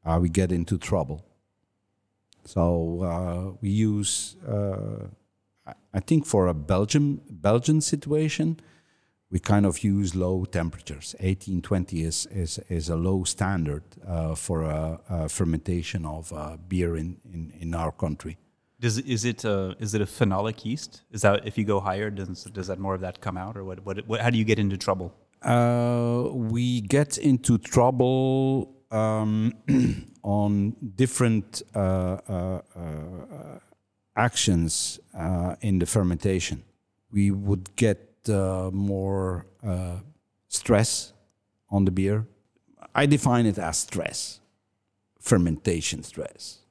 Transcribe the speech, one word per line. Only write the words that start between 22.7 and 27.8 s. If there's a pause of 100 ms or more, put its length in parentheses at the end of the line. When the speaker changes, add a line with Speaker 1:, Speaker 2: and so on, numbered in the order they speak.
Speaker 2:
more
of
that
come
out,
or
what,
what, (120)
what,
how
do
you
get
into
trouble? (300)
Speaker 1:
Uh,
we
get
into
trouble, (160)